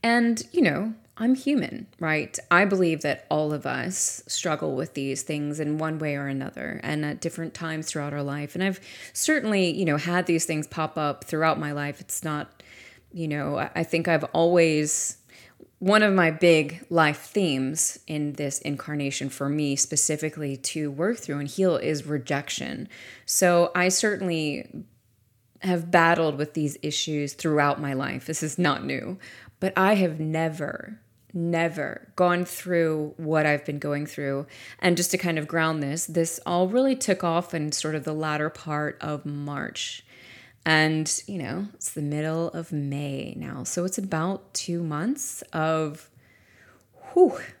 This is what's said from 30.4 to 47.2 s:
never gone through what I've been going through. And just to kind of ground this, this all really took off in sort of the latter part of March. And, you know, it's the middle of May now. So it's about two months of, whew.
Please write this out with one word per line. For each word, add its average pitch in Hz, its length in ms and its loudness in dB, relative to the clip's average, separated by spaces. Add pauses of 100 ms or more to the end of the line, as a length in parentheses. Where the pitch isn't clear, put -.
never 170 840 -2
gone 180 280 4
through 160 720 0
what 156 300 2
I've 147 180 2
been 147 140 -6
going 147 260 -4
through. 143 420 -4 (320)
And 175 160 4
just 175 180 0
to 185 60 0
kind 165 200 0
of 151 100 -6
ground 160 340 0
this, 147 220 -4
this 165 400 -2
all 180 240 2
really 254 260 4
took 202 300 0
off 175 300 0
in 151 180 -2
sort 156 220 -4
of 147 100 -4
the 156 80 -4
latter 151 380 -2
part 151 500 -6
of 151 240 -6
March. 143 800 -8 (600)
And, 156 600 4
you 196 120 -8
know, 165 360 -4
it's - 160 -8
the 156 120 -6
middle 156 460 -2
of 165 240 -8
May 143 640 -4
now. - 280 -10
So 175 200 -4
it's 185 140 -4
about 190 560 -4
two 170 280 -4
months 165 600 -4 (100)
of, 160 580 -2 (1000)
whew. 349 260 6 (220)